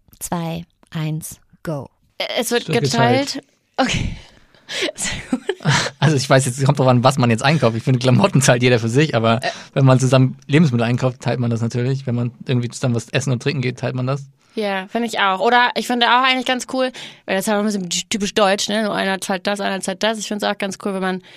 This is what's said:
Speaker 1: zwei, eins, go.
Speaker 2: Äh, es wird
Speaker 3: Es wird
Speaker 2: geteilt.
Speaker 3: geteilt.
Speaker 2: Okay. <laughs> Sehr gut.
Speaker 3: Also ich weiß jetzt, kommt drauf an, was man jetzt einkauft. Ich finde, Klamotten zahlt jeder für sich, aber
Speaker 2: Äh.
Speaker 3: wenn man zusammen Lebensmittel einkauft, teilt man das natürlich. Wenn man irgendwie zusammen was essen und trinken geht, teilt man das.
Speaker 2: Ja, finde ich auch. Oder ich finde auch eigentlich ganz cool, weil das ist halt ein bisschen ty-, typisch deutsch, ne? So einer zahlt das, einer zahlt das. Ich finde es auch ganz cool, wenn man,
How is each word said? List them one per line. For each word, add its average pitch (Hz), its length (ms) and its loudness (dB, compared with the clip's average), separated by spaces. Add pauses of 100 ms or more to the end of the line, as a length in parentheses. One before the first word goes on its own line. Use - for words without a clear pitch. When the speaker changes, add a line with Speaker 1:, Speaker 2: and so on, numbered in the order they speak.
(180)
Speaker 1:
zwei, 170 460 -6 (260)
eins, 156 500 -6 (220)
go. 147 260 -8 (300)
Speaker 2:
Äh, - 60 -6 (160)
es - 100 -4
wird 233 120 0
Speaker 3:
Es - 60 -12
wird 196 140 0
Speaker 2:
geteilt. 240 520 2
Speaker 3:
geteilt. - 120 -12 (300)
Speaker 2:
Okay. - 400 -2 (500)
<laughs> - 300 -6
Sehr - 160 -6 (180)
gut. 254 100 -2 (580)
Speaker 3:
Also 143 180 2
ich 131 120 -2
weiß 135 160 4
jetzt, 135 200 -4
kommt 143 140 -2
drauf 131 100 4
an, 123 140 4
was 135 160 4
man 120 120 4
jetzt 110 120 0
einkauft. 135 340 2
Ich 110 60 -6
finde, 127 180 0
Klamotten 131 420 4
zahlt 123 200 4
jeder 123 160 6
für 113 120 -2
sich, 147 240 2
aber 113 280 2
Speaker 2:
Äh. - 80 -4 (240)
Speaker 3:
wenn 143 120 4
man 131 120 8
zusammen 131 380 4 (100)
Lebensmittel 139 380 4
einkauft, 123 360 -2
teilt 120 200 -2
man 117 100 0
das 117 120 -2
natürlich. 123 440 -2
Wenn 120 80 -2
man 120 180 -2 (140)
irgendwie 120 220 -2
zusammen 120 260 -2
was 113 140 -4
essen 135 240 -2
und 117 100 -4
trinken 143 200 -2
geht, 123 160 -4
teilt 123 160 -6
man 127 120 -4
das. 139 200 -4 (280)
Speaker 2:
Ja, 196 340 -4
finde 233 200 -4
ich 220 120 -4
auch. 190 200 2
Oder 240 360 4
ich 220 100 -4
finde 240 220 0
auch 240 140 4
eigentlich 254 240 0
ganz 254 260 -2
cool, 254 200 -2 (320)
weil 190 120 -2
das 190 100 -2
ist - 60 -4
halt 202 80 0
ein 208 60 0
bisschen 202 220 -4
ty-, 170 200 -6
typisch 202 260 -4
deutsch, 208 340 2
ne? 214 160 -2
So 202 60 -2
einer 190 300 -2
zahlt 185 260 -4
das, 202 140 -2
einer 196 200 -4
zahlt 185 220 -8
das. 220 160 0
Ich 196 100 -10
finde 208 180 -4
es 208 60 0
auch 202 60 -10
ganz 190 260 -6
cool, 202 100 -4
wenn 190 80 -4
man, 185 200 -4 (140)